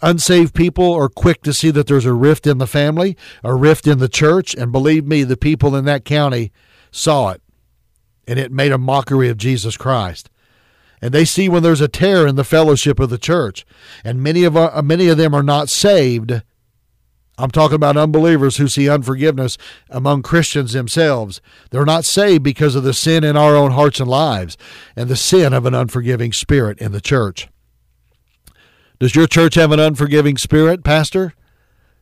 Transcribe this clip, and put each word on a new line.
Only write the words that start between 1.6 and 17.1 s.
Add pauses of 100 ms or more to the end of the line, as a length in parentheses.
that
there's
a
rift
in
the
family, (260)
a
rift
in
the
church,
and
believe
me,
the
people
in
that
county (380)
saw
it, (840)
and
it
made
a
mockery
of
Jesus
Christ. (720)
And
they
see
when
there's
a
tear
in
the
fellowship
of
the
church, (380)
and
many
of
our,
many
of
them
are
not
saved. (960)